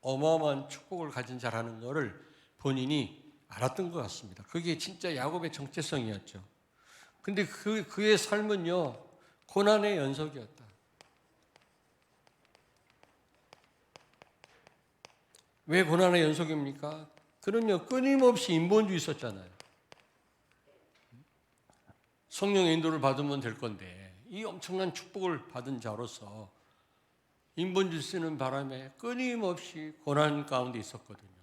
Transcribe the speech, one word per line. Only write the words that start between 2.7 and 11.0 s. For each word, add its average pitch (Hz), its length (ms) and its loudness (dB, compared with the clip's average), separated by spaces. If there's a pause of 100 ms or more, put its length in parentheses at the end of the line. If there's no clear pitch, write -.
알았던 123 420 -4
것 170 120 -6
같습니다. 101 420 -12
그게 170 340 -4
진짜 180 380 -6
야곱의 156 360 -4
정체성이었죠. 127 880 -6 (800)
근데 202 220 0
그, 208 440 -4
그의 214 280 6
삶은요, 180 880 0 (420)
고난의 208 500 4
연속이었다. 139 680 -4 (4000)